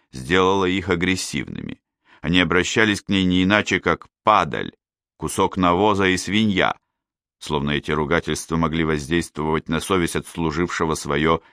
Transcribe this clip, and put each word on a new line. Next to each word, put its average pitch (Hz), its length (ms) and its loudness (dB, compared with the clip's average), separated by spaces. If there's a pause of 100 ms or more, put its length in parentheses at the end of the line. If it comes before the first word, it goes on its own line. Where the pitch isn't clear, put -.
(100)
сделала 92 540 2
их 92 240 -2
агрессивными. 87 920 -4 (420)
Они 87 180 2
обращались 90 640 2
к - 80 -10
ней 95 140 2
не 92 200 2
иначе, 98 340 2
как 82 300 -2 (160)
«падаль», 65 480 2 (460)
«кусок 90 400 -2
навоза» 95 500 2
и 92 80 2
«свинья», 90 580 0 (640)
словно 73 340 -4
эти 71 180 -4
ругательства 78 680 -2
могли 82 280 0
воздействовать 78 840 -2
на 80 120 -2
совесть 87 360 0
отслужившего 82 800 -2
своё 76 460 0 (120)